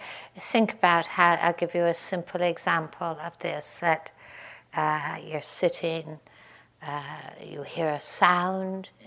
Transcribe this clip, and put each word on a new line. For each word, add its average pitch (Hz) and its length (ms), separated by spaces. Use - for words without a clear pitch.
think 226 340
about 170 320
how, 170 300
I'll - 180
give 170 220
you 175 100
a 170 80
simple 175 480
example 170 840
of 165 140
this, - 440
that, 165 280
uh, 156 480
you're 156 180
sitting, 160 760
uh, 147 160
you 151 200
hear 160 260
a 147 140
sound 190 880